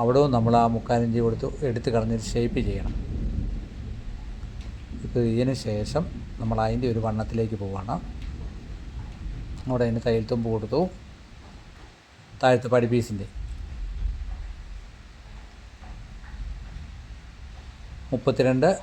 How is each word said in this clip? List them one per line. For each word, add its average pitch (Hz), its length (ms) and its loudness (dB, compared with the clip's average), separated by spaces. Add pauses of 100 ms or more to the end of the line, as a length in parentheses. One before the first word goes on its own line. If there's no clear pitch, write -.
അവിടെയും 131 340 6
നമ്മൾ 117 180 6 (100)
ആ - 100 8
മുക്കാലിഞ്ച് 117 520 2
കൊടുത്ത് 113 220 2 (220)
എടുത്ത് 113 240 0
കളഞ്ഞൊരു 113 380 2
ഷേപ്പ് 120 360 2
ചെയ്യണം. 98 260 0 (2000)
ഇപ്പോൾ - 160 2 (100)
ഇതിന് 127 240 4 (120)
ശേഷം 107 360 0 (380)
നമ്മൾ 113 240 0
അതിൻ്റെ 123 280 2
ഒരു 113 120 2
വണ്ണത്തിലേക്ക് 110 560 0
പോവുകയാണ്. 98 340 -4 (1700)
അവിടെ 123 180 2
അതിന് 113 180 0
തയ്യൽ 113 260 4
തുമ്പ് 117 220 2
കൊടുത്തു. 110 280 2 (1600)
താഴത്തെ 127 320 6
പടി 120 180 6
പീസിൻ്റെ 110 360 2 (4000)
മുപ്പത്തിരണ്ട്, 131 580 6 (140)